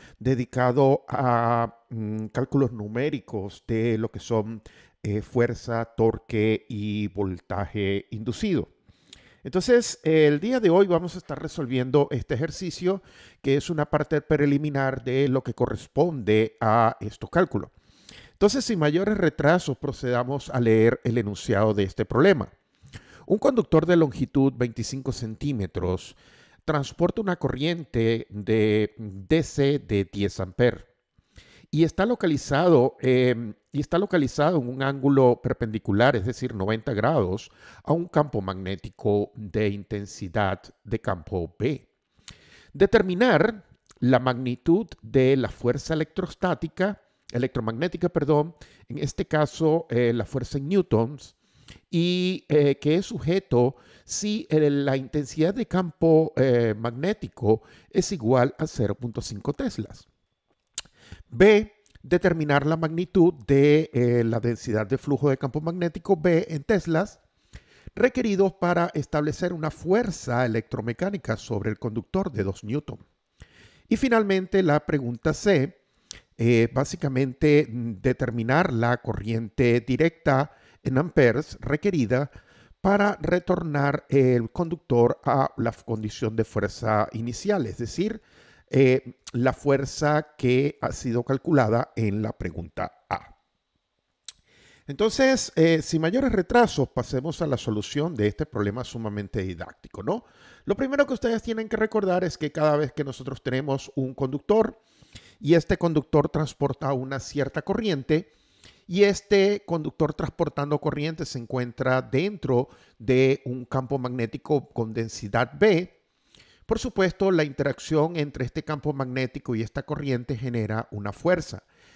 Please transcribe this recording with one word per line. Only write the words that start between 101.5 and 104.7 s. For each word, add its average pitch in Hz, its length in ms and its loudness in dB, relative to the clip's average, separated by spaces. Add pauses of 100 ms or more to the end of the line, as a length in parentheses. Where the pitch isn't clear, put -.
que 220 80 -2
recordar 196 480 0
es 160 120 -6
que 147 140 -6
cada 151 240 2
vez 147 160 -2
que 147 140 -6
nosotros 131 360 -10
tenemos 135 540 -4
un 131 180 -2
conductor 151 680 0 (580)